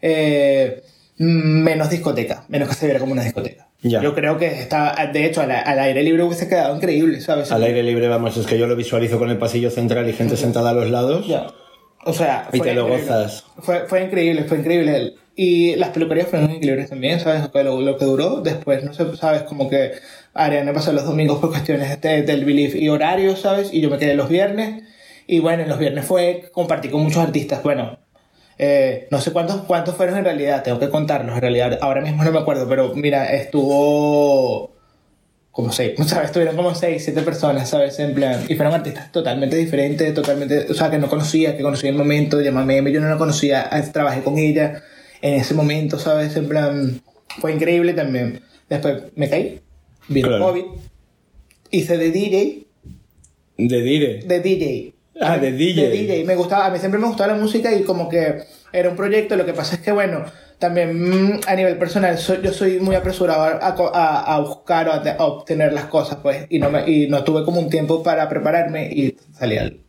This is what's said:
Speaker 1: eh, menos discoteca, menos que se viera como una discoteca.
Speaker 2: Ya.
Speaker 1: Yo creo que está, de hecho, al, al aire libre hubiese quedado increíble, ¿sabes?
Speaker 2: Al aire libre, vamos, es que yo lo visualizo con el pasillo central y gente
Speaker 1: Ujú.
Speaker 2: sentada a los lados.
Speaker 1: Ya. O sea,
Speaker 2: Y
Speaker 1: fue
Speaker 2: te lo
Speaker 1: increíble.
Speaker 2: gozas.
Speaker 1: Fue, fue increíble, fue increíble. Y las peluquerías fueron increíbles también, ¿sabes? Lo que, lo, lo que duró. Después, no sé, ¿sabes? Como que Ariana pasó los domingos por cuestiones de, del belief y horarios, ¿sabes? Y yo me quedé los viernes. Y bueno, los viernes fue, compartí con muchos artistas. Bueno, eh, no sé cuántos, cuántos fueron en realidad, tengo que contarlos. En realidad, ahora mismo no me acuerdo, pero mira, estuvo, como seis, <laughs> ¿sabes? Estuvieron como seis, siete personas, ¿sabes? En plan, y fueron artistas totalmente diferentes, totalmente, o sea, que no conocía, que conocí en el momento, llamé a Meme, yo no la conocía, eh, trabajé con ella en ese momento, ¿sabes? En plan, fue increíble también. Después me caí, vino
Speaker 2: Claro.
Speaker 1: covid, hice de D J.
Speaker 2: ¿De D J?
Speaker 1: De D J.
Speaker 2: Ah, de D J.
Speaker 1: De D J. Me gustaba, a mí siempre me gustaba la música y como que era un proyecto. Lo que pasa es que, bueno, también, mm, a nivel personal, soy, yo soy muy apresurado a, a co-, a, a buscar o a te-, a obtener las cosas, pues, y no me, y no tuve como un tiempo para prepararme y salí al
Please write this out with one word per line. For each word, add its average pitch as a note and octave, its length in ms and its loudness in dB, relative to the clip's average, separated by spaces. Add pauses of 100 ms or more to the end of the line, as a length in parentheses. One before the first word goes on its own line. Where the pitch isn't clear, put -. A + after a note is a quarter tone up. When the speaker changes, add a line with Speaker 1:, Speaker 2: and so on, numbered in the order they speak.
Speaker 1:
eh, C#3+ 800 2 (360)
menos D#3+ 720 2
discoteca, C#3+ 600 -4
menos C#3 200 -2
que C3 60 -4
se D#3 100 -6
viera C3+ 140 0
como C3 140 -4
una B2 100 -2
discoteca. A#2 440 -8 (160)
Speaker 2:
Ya. A#2 180 0
Speaker 1:
Yo D3 120 0
creo D3+ 240 -2
que E3 100 0
está, D3 640 -2
de D3+ 140 0
hecho, D#3+ 160 0
al, C3 100 0
al C3+ 280 0
aire C3+ 240 2
libre E3 200 4
hubiese E3+ 240 -2
quedado D#3+ 280 2
increíble, D#3 460 2
¿sabes? - 300 -2
Speaker 2:
Al A2+ 120 2
aire A#2+ 180 2
libre, A#2+ 260 2
vamos, A#2 300 0
es A2+ 80 -2
que A2+ 140 2
yo A#2+ 80 2
lo A#2+ 80 2
visualizo A#2 420 0
con A#2 140 0
el A2 80 -2
pasillo A#2 320 0
central A#2+ 360 0
y A2 60 -2
gente A2+ 220 0
Speaker 1:
Ujú. - 80 -2
Speaker 2:
sentada A#2 260 2
a A#2 40 2
los A#2 180 0
lados. C3+ 360 0
Speaker 1:
Ya. D3+ 200 -2 (580)
O E3+ 80 -2
sea, C#3 400 -2
Speaker 2:
Y C3 40 2
Speaker 1:
fue B2+ 100 0
Speaker 2:
te A#2+ 80 0
lo B2 120 0
Speaker 1:
increíble. B2 240 0
Speaker 2:
gozas. G#2+ 340 -2 (140)
Speaker 1:
Fue, F3 280 -2
fue F#3 160 0
increíble, E3+ 400 0
fue D3+ 160 0
increíble. D3+ 540 0 (220)
Y E3+ 420 4
las E3+ 120 0
peluquerías E3 380 0
fueron D3+ 240 2
increíbles C3+ 380 -2
también, C#3 300 -2
¿sabes? D#3 240 0
Lo D3 80 -6
que, C#3 120 2
lo, C3 180 0
lo C3+ 160 0
que C#3 80 0
duró. D#3+ 360 0
Después, C#3 420 -2
no C#3+ 100 -8
sé, E3+ 120 -2 (120)
¿sabes? D3+ 260 0
Como C#3 260 -4
que C3+ 240 0 (400)
Ariana C#3+ 400 0
pasó D3 200 -2
los C#3 120 0
domingos D#3 340 0
por E3 120 0
cuestiones C#3+ 500 -2
de, D#3 220 2
del D3 220 0
belief C#3+ 300 2
y D3+ 140 0
horarios, F#3 520 2
¿sabes? G3 320 0
Y D#3+ 80 2
yo D3 80 2
me C#3 80 -2
quedé D3 180 2
los C3+ 140 0
viernes. G3+ 600 -2 (360)
Y E3 120 2
bueno, E3 260 0
los C#3+ 140 -4
viernes D#3 260 -2
fue, F3+ 460 0
compartí E3 380 -2
con D3 140 0
muchos D#3+ 200 2
artistas. C#3+ 400 -2
Bueno, B2+ 360 -2 (580)
eh, C#3+ 540 2
no C#3+ 100 0
sé E3+ 100 -4
cuántos, F3 300 -2
cuántos E3+ 340 -2
fueron F#3 220 0
en G3+ 80 -2
realidad, C#3+ 380 0
tengo B2 160 -2
que C#3 100 0
contarlos. C#3+ 460 -4
En B2 60 -4
realidad, B2 400 0
ahora C3+ 200 -2
mismo D3+ 220 -2
no D#3+ 80 2
me D#3+ 80 2
acuerdo, C3+ 280 -2
pero C3 280 0
mira, C#3+ 380 0
estuvo, C#3+ 1400 2 (760)
como A#2+ 200 -4
seis, - 280 -2
<laughs> D3+ 80 2
¿sabes? D#3+ 200 0
Estuvieron D#3+ 280 0
como F3 200 0
seis, E3+ 280 -2
siete D3+ 180 -2
personas, D3 480 -2
¿sabes? C#3 300 0
En C#3+ 140 -2
plan, C3 340 0
y D#3+ 80 0
fueron D#3 180 2
artistas - 380 -6
totalmente C3+ 440 -2
diferentes, D3+ 580 0
totalmente, C#3+ 560 0
o D#3+ 40 0
sea, D#3+ 180 0
que D#3 60 0
no C#3+ 120 0
conocía, D3+ 480 0
que C3+ 60 -6
conocí C#3 240 -2
en C#3 60 0
el C#3+ 60 0
momento, D3 420 2
llamé C3 200 2
a C3+ 40 0
Meme, C3+ 260 4
yo D3+ 100 2
no D#3 80 0
la D#3 80 0
conocía, D3 560 2
eh, D3 180 0
trabajé C#3 300 0
con C#3+ 160 0
ella D3+ 440 2 (400)
en C#3+ 140 2
ese C3 180 0
momento, D3+ 460 0
¿sabes? D3+ 360 0
En D3 120 -2
plan, C#3+ 540 0 (380)
fue D#3+ 140 -2
increíble E3+ 400 2
también. B2+ 480 -2 (280)
Después C#3 340 -2 (120)
me C#3 140 -2
caí, - 320 -2 (460)
vino C3+ 220 0
Speaker 2:
Claro. A#2 180 2
Speaker 1:
covid, F3+ 160 0 (1080)
hice E3+ 260 2
de E3 140 0
D G3+ 540 0 (200)
J. - 80 -18 (640)
Speaker 2:
¿De A#2+ 240 2
D B2+ 400 0
J? - 60 -14
Speaker 1:
De F3+ 120 2
D D#3+ 520 -2
J. - 60 -20 (240)
Speaker 2:
Ah, D#3+ 160 2
de C3+ 140 0
D D#3 240 0
J. D#3+ 60 4
Speaker 1:
De C3 80 4
D - 180 0 (120)
J. E3 80 -4
Me F#3 80 2
gustaba, F3+ 300 0
a F#3+ 60 2
mí F3+ 80 -2
siempre F#3+ 200 -2
me A#3 80 0
gustaba G#3+ 260 0
la G#3+ 60 0
música A3 340 0
y G3 100 2
como F3 260 -2
que D#3+ 300 0 (340)
era F3+ 160 2
un F3 60 -6
proyecto. G3+ 400 0
Lo F#3 100 2
que E3+ 80 -4
pasa D#3 220 -4
es E3+ 60 -8
que, G#3 100 -2
bueno, F#3+ 340 0 (340)
también, F3 760 2
mm, G#3 120 -6
a F#3+ 80 2
nivel F#3 220 2
personal, F3 400 0
soy, F#3 260 -2
yo F#3 80 0
soy F#3 280 0
muy F#3+ 160 0
apresurado F3+ 480 0
a, D#3+ 240 0
a F#3 80 -2
co-, F3 180 0
a, D#3 420 2
a D3+ 40 2
buscar E3 500 -2
o D#3 40 0
a D3 80 -2
te-, D3 100 -2
a D#3 120 -2
obtener D3+ 500 0
las C#3+ 120 -6
cosas, - 360 -2
pues, - 280 -2
y E3 100 0
no C#3+ 100 2
me, C#3+ 200 0
y D3+ 180 4
no C#3 160 0
tuve D#3 220 2
como E3+ 140 0
un D#3+ 100 -2
tiempo D#3+ 340 0
para D#3+ 260 0
prepararme D#3 640 -2
y C3+ 260 -2 (160)
salí A2 240 -2
al - 200 -4 (120)